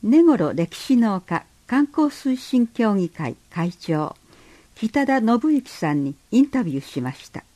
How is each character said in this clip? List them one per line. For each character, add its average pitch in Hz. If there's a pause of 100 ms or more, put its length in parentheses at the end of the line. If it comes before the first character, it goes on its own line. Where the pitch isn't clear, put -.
根 269
頃 214
歴 170
史 -
の 220
丘 180 (220)
観 277
光 294
推 262
進 247
協 220
議 180
会 135 (140)
会 170
長、 151 (600)
北 269
田 269
信 220 (280)
之 262
さ 160
ん 147
に 139 (160)
イ 254
ン 294
タ 262
ビ 156
ュ -
ー 139
し -
ま 127
し -
た。 - (120)